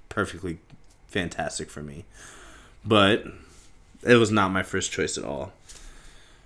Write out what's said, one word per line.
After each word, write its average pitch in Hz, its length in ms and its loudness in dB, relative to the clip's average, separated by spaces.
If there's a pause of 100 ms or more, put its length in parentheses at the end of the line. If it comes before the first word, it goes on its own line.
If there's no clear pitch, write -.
perfectly 90 500 -6 (480)
fantastic 82 640 -6
for 76 120 -14
me. 73 220 -14 (800)
But 104 420 4 (760)
it 120 140 8
was 113 140 4
not 101 200 2
my 95 120 0
first - 280 -6
choice - 260 -4
at - 80 -10
all, 69 280 -8 (920)